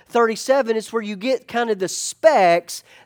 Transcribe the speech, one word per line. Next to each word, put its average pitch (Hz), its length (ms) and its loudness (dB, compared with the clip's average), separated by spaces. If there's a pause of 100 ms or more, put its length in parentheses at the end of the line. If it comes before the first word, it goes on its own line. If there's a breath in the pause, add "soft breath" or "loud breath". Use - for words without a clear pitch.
thirty-seven, 233 720 0
it's 214 160 -6
where 226 80 -2
you 208 140 -6
get 226 320 -4
kind 233 240 -2
of 202 80 -2
the 185 100 -4
specs 185 960 0 (240 soft breath)